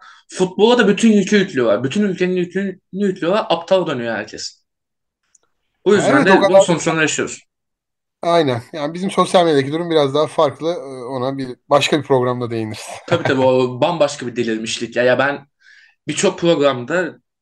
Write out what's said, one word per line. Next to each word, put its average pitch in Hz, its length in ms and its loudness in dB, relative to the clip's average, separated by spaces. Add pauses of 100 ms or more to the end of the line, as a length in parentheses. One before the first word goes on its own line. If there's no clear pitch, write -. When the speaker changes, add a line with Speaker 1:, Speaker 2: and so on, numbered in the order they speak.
(280)
Speaker 1:
Futbola 196 500 2
da 208 100 4
bütün 214 240 4
yükü 202 240 2
yüklüyorlar. 123 480 0
Bütün 165 180 -2
ülkenin 180 340 -2
yükünü 185 440 -4 (120)
yüklüyorlar. 190 560 -2
Aptal 185 380 0
dönüyor 120 300 -4
herkes. - 480 -12 (1200)
O 190 80 4
Speaker 2:
Ya 208 60 6
Speaker 1:
yüzden 233 180 2
Speaker 2:
evet, 277 100 4
Speaker 1:
de 196 60 6
Speaker 2:
o 220 40 8
kadar 196 140 2
Speaker 1:
bunun 196 100 8
sonuçlarını 165 400 0
yaşıyoruz. 147 440 -4 (800)
Speaker 2:
Aynen. 151 400 0 (100)
Yani 160 220 -8
bizim 190 160 -6
sosyal 180 340 2
medyadaki 143 280 2
durum 170 180 -6
biraz 143 240 2
daha 151 120 2
farklı. 147 460 -2
Ee, 131 320 -12
ona 135 340 -6
bir, 131 100 -8 (220)
başka 143 280 2
bir 143 60 -4
programda 123 460 0
değiniriz. 113 360 -6 (200)
Speaker 1:
Tabii, 165 160 0
tabii, 131 180 0
o 127 400 2
bambaşka 151 460 0
bir 117 100 -8
delirmişlik. 113 600 -6
Ya, 120 60 0
ya 123 160 2
ben 139 280 -4 (600)
birçok 185 300 -2
programda 147 800 0 (240)